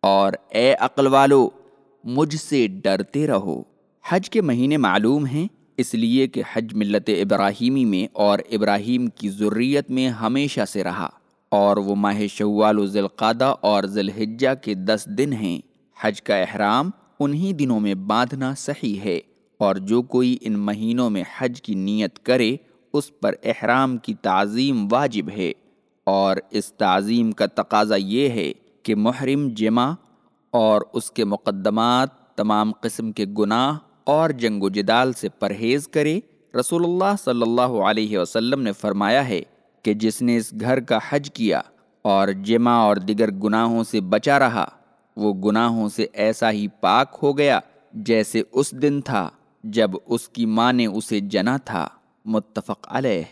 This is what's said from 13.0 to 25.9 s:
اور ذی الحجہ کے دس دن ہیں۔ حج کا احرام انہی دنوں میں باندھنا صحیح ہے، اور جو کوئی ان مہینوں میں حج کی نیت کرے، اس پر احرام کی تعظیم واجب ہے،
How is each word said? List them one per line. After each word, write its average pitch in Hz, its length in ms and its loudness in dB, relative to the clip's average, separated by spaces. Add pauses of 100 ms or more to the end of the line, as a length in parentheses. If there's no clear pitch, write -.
اور 101 240 2
ذی 101 160 -4
الحجہ 110 640 -2
کے 107 120 -4
دس 98 340 -2 (100)
دن 143 140 0
ہیں۔ 92 280 -4 (400)
حج 104 220 -2
کا 104 140 0
احرام 104 540 0 (300)
انہی 151 320 -2
دنوں 131 280 0
میں 101 140 0
باندھنا 123 600 -2
صحیح 131 500 -6
ہے، 87 160 -2 (380)
اور 98 180 2
جو 104 260 0
کوئی 123 380 0
ان 107 120 -4
مہینوں 110 580 -2
میں 95 140 -4 (140)
حج 123 240 -6
کی 107 120 -6
نیت 101 440 -4
کرے، 123 380 0 (360)
اس - 280 -4
پر 101 220 0
احرام 127 540 0
کی 110 180 -8
تعظیم 104 760 -2
واجب 113 460 0
ہے، 90 160 -2 (520)